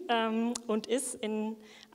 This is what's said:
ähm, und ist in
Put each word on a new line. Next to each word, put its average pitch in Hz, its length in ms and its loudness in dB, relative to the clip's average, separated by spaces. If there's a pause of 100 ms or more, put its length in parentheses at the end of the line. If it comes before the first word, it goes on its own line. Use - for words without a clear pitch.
ähm, 226 440 2 (140)
und 220 180 2
ist 269 300 0
in 214 420 -2 (380)